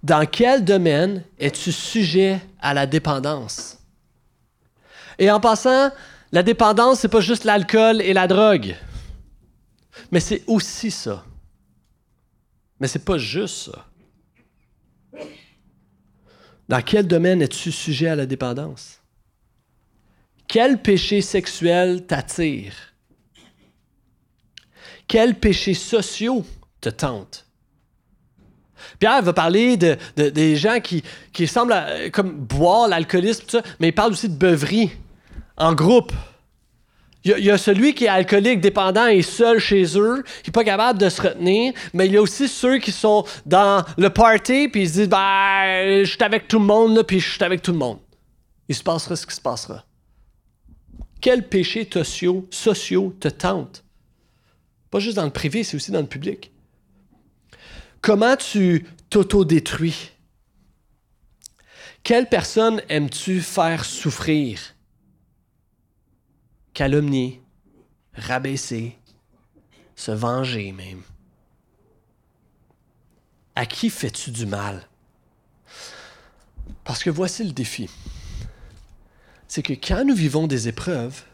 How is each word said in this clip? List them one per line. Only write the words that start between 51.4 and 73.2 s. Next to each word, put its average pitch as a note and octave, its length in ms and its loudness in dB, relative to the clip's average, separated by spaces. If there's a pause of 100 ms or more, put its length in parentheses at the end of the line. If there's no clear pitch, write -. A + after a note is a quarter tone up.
péchés G3+ 440 -2
sociaux, F3+ 580 -4
sociaux F#3+ 680 -2
te - 80 -6
tentent ? F3 560 -6 (1080)
Pas G3+ 100 -2
juste G#3 160 -4
dans F3+ 80 -2
le D3 60 -2
privé, D#3+ 340 -4
c'est - 120 -8
aussi C#3+ 140 -10
dans E3 100 -2
le C#3+ 60 -4
public. F3+ 460 -10 (1500)
Comment A3 360 4
tu F#3 500 0 (240)
t'autodétruis ? E3+ 1040 0 (1900)
Quelle A#3+ 240 2
personne A3 600 0
aimes-tu D#3 520 -4
faire E3 440 -2
souffrir ? D3 760 -4 (2250)
Calomnier, C#3 680 -2 (720)
rabaisser, B2+ 840 -8 (1000)
se - 160 -10
venger A#2 580 -4
même. F#2 320 -18 (2500)